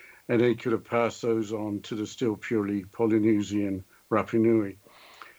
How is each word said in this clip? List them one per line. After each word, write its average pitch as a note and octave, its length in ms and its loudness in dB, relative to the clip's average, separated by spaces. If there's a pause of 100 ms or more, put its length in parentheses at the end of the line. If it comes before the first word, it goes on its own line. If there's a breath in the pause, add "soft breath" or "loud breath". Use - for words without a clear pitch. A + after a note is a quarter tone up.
(300 loud breath)
and A#2+ 100 2
they A#2+ 160 4
could A#2 160 -4
have A2+ 140 -2
passed A#2 360 0
those A2+ 300 -2
on G#2 300 -6
to - 140 -10
the G#2+ 120 -4
still A2 300 -2
purely G2+ 480 -2
Polynesian G#2 1000 0 (260 soft breath)
Rapa A2 300 0
Nui. A2 380 2 (600 loud breath)